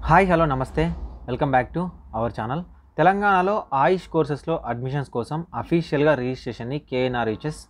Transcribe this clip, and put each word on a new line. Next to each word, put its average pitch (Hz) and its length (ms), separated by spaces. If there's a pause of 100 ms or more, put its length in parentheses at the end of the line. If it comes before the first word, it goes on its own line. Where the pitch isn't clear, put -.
హాయ్, 185 220
హలో, 165 220
నమస్తే. 131 300 (460)
Welcome 131 260
back 127 220
to 165 60 (340)
our 117 200
channel. 120 240 (380)
తెలంగాణలో 196 560 (260)
ఆయుష్ 175 320
కోర్సెస్‌లో 156 420 (160)
అడ్మిషన్స్ 131 460
కోసం 127 220 (220)
అఫీషియల్‌గా 156 600
రిజిస్ట్రేషన్‌ని 127 580 (120)
కేఎన్ఆర్హెచ్ఎస్ 127 680 (120)